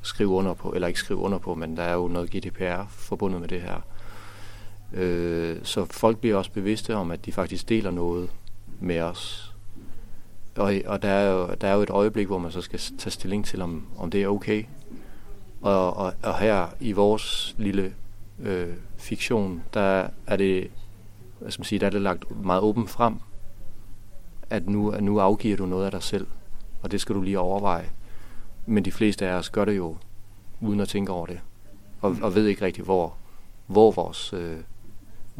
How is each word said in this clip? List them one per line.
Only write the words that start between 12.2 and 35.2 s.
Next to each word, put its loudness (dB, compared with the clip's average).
hvor 0
man -4
så -4
skal -6
s-, -6
tage -4
stilling 0
til, 2
om, -4
om -2
det 4
er 4
okay. 2
Og, 4
og, -2
og 0
her 6
i 0
vores 2
lille, 2
øh, -2
fiktion, 0
der 4
er 4
det, 2
hvad -10
skal -8
man -8
sige, 0
der 4
er 4
det 2
lagt -2
meget 4
åbent 2
frem, 4
at 0
nu, 2
at -2
nu 4
afgiver 4
du 0
noget 0
af 0
dig -6
selv, -2
og -2
det 0
skal 0
du 2
lige 2
overveje. 2
Men 4
de 0
fleste 2
af 2
os -2
gør 2
det 2
jo, -2
uden 2
at 0
tænke -2
over -2
det, -8
og, 2
og 0
ved 6
ikke 2
rigtig, -2
hvor, 2
hvor 10
vores, -4
øh, -4